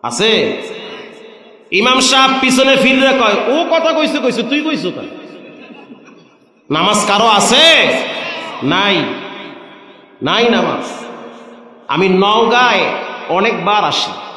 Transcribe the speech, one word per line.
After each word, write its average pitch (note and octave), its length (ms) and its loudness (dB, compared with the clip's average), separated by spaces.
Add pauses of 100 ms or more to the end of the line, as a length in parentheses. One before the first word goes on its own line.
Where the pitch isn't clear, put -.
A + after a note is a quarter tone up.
আছে? F3+ 600 0 (1080)
ইমাম B3+ 300 2
সাহেব C4 300 4 (100)
পিছনে C4 360 4
ফিরে C4 200 4
কয়, A#3+ 580 2
"ও E4 160 0
কথা D#4+ 220 2
কইছে, D#4 260 0
কইছে, A#3 240 -2
তুই C#4 180 -2
কইছো D4 300 -4
তা?" - 120 -12 (1700)
নামাজ F#3+ 360 0
কারো G#3 200 2
আছে? A3+ 680 4 (720)
নাই, F3+ 420 0 (1160)
নাই G#3+ 280 2
নামাজ। - 540 -4 (840)
আমি F3+ 200 0
নওগাঁয় A3+ 760 2 (440)
অনেকবার G3 560 0
আসি D3 260 -4 (260)